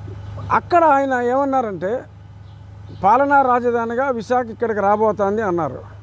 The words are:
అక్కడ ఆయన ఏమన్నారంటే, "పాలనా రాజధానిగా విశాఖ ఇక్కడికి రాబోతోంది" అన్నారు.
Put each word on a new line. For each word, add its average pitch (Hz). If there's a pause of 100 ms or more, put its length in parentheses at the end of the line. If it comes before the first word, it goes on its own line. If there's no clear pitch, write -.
(520)
అక్కడ 339
ఆయన 277
ఏమన్నారంటే, 247 (1000)
"పాలనా 277
రాజధానిగా 240
విశాఖ 247
ఇక్కడికి 220
రాబోతోంది" 208
అన్నారు. 170 (200)